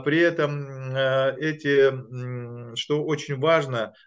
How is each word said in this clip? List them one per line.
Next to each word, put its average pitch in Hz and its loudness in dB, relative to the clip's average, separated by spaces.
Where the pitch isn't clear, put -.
при 147 2
этом, 143 0
э, 135 2
эти, 143 4
м, 123 -8
что 147 -2
очень 151 -4
важно, 135 0